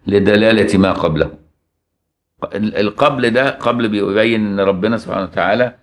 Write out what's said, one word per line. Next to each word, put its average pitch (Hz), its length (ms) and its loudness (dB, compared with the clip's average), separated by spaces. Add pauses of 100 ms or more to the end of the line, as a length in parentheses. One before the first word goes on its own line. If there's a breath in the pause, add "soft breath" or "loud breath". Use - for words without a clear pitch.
لدلالة 104 720 2
ما 95 140 4
قبله. 80 460 -2 (1160)
ال-، 104 220 -6
القبل 123 540 0
ده 127 200 0
قبل 120 380 -2
بيبين 107 580 0
إن 101 140 -4
ربنا 98 360 0
سبحانه 98 280 -6
وتعالى 104 580 -2